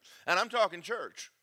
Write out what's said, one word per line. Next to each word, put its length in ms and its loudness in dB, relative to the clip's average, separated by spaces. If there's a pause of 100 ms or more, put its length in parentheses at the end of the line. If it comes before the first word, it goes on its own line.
(260)
And 120 4
I'm 100 2
talking 340 2
church. 480 -8 (120)